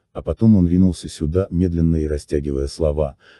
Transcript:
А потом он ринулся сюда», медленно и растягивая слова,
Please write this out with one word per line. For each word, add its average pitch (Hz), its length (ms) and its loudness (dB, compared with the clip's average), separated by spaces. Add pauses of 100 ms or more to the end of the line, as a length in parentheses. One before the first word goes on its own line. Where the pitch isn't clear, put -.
(120)
А - 100 -12
потом 107 340 2
он 87 120 4
ринулся 90 400 2
сюда», 82 420 -2
медленно 85 460 0
и 78 100 -2
растягивая 73 600 -4
слова, 73 500 -2 (240)